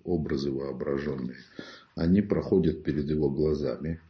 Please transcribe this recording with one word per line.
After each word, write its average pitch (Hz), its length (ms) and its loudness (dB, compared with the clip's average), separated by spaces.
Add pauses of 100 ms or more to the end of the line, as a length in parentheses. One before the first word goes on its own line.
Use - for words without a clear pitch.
образы 71 440 0
воображённые, 67 880 -4 (560)
они 87 280 4
проходят 80 600 2
перед 73 260 -2
его 78 200 2
глазами. 73 680 0 (100)